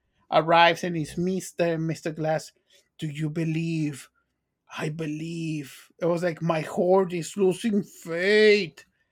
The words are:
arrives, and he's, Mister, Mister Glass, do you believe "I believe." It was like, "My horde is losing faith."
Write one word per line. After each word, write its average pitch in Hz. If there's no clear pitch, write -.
arrives, 165
and 175
he's, 156
Mister, 175
Mister 160
Glass, 156
do 160
you 151
believe 160
"I 160
believe." 156
It 180
was 170
like, 170
"My 160
horde 180
is 165
losing 202
faith." 202